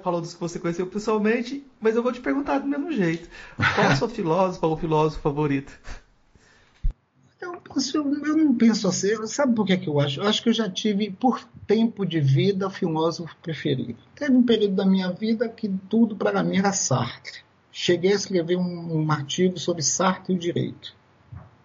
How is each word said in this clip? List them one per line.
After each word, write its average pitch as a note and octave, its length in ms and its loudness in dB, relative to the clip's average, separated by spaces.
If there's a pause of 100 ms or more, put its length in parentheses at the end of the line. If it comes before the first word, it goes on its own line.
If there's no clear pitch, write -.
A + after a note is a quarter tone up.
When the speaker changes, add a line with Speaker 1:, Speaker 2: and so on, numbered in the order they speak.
Speaker 1:
falou F3 180 -2
dos E3 140 -10
que - 40 -20
você E3 200 -6
conheceu E3+ 260 -4
pessoalmente, A3 800 -2 (160)
mas A3 140 2
eu A#3+ 80 2
vou B3+ 80 2
te B3 100 -8
perguntar C#4 380 0
do C#4 80 -4
mesmo C#4+ 240 -4
jeito. E3+ 360 0 (480)
Qual - 120 4
é C#3 60 4
o C3+ 40 2
seu A#3 120 0
Speaker 2:
<laughs> - 0 -
Speaker 1:
filósofo F3+ 580 0
ou D#3+ 100 0
filósofo D#3 440 2
favorito? C#3 500 -2 (1700)
Speaker 2:
Eu F4+ 200 -10
penso, - 360 -4
eu, D4 280 -2
eu D4+ 120 2
não D4+ 180 4
penso A3+ 320 4
assim. G#3 400 0
Sabe C4+ 280 0
por G#3+ 100 0
que F#3 120 2
que E3+ 100 -6
eu D3 120 0
acho? C#3 200 0
Eu G3+ 80 0
acho G#3+ 160 0
que A#3+ 60 2
eu A3 40 2
já A3 160 -2
tive, G#3 400 -2
por A3+ 320 0 (240)
tempo A3 400 2
de D#3+ 140 0
vida, F#3+ 500 4
filósofo E3 720 -2
preferido. C3+ 580 -4 (160)
Teve C#4+ 180 0
um B3 100 6
período G#3+ 320 4
da G3 100 2
minha F#3+ 260 2
vida A3 360 -2
que G#3+ 220 -6 (200)
tudo A3 260 4
para G3+ 280 0
mim F3 140 0
era G3 160 2
Sartre. - 680 -4 (320)
Cheguei F3+ 400 0
a G3+ 40 6
escrever F3+ 420 0
um, E3+ 460 -2
um D#3 80 0
artigo F3+ 460 0
sobre E3+ 240 -4
Sartre F#3 520 0
e - 20 2
o F3 40 -4
direito, B2+ 540 -6 (720)